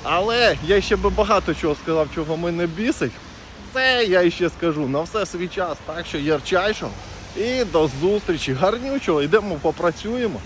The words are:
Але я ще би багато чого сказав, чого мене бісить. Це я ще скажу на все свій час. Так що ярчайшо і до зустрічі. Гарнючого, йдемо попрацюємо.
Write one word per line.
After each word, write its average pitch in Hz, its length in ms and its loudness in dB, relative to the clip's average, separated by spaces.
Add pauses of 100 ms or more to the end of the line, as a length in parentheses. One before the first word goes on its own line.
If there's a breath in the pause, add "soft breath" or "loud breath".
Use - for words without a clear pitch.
Але 202 540 2 (100)
я 196 140 6
ще 208 140 2
би 190 140 2
багато 196 440 2
чого 147 220 0
сказав, 160 400 0
чого 160 220 -2
мене 170 300 -2
бісить. 170 440 -2 (600)
Це 254 320 2
я 180 240 6
ще 170 200 0
скажу 151 380 -2
на 139 140 0
все 190 240 -2
свій 180 220 -6
час. 170 380 -4
Так 165 200 -8
що - 120 -6
ярчайшо 156 720 0 (480)
і 247 260 0
до 160 260 4 (120)
зустрічі. 180 520 0
Гарнючого, 208 680 0
йдемо 190 340 2
попрацюємо. 175 920 -2